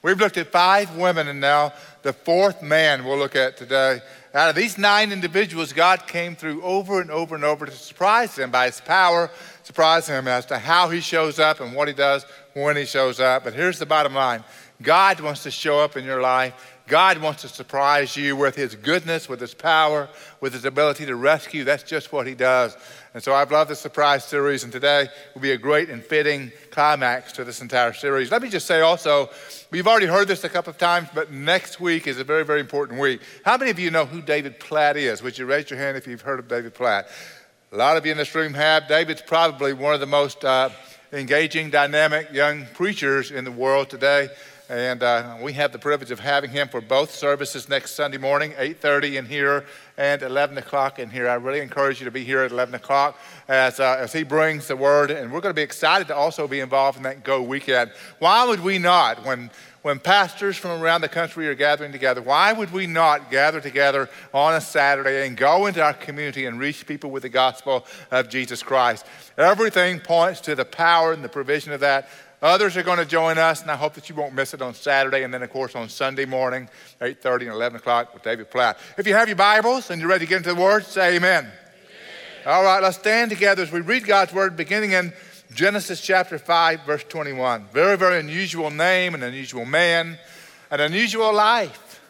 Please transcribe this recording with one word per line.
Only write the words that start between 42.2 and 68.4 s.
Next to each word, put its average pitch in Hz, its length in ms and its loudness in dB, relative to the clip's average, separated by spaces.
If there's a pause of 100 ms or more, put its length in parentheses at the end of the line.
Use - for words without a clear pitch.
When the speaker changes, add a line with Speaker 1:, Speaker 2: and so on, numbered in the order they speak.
Speaker 1:
young 147 420 0
preachers 143 580 -2
in 127 120 -10
the 127 60 -10
world 135 400 0
today. 139 380 2 (400)
And, 123 360 -4
uh, 120 360 0
we 143 120 -8
have 143 180 -2
the 123 80 -16
privilege 139 320 -4
of 120 80 -8
having 143 320 -2
him 143 160 -4
for 123 140 -8
both 131 340 -2
services 143 540 -4
next 139 240 -4
Sunday 139 260 -6
morning, 143 400 0
eight 151 220 -4
thirty 143 360 0
in 131 80 -6
here 143 400 0 (320)
and 143 260 0
eleven 139 360 -2
o'clock 135 400 -4
in 120 100 -10
here. 123 200 -4
I 123 60 2
really 131 260 -4
encourage 139 400 -2
you 131 60 -14
to 120 40 -8
be 127 140 -8
here 131 180 0
at 127 80 0
eleven 123 240 -4
o'clock 139 420 0 (300)
as, 131 320 2
uh, 131 220 2
as 120 120 -6
he 160 120 -4
brings 151 420 0
the 139 80 -4
word. 143 380 4
And 131 180 -8
we're 156 100 -6
gonna 185 140 -4
be 151 80 -2
excited 165 460 0
to 151 80 -4
also 151 320 -2
be 139 100 -6
involved 135 380 0
in 131 80 -16
that 135 180 -8
Go 135 200 0
Weekend. 123 500 -2 (260)
Why 208 260 6
would 226 140 0
we 185 200 -2
not, 165 460 4
when, 123 280 -6 (300)
when 139 180 -2
pastors 190 560 0
from 170 260 -8
around 165 200 2
the 151 60 -4
country 165 380 -6
are 143 80 -2
gathering 143 380 -2
together, 131 280 -2
why 151 320 2
would 208 200 -6
we 185 160 -6
not 151 420 2
gather 147 300 2
together 139 500 0 (240)
on 151 220 4
a 151 40 0
Saturday 139 680 0
and 120 80 -10
go 165 300 4
into 180 140 -2
our 151 140 2
community 143 500 -10
and 120 140 -8
reach 143 300 -6
people 143 240 -10
with 135 100 -8
the 131 60 -10
gospel 127 580 0 (240)
of 127 180 0
Jesus 123 360 -6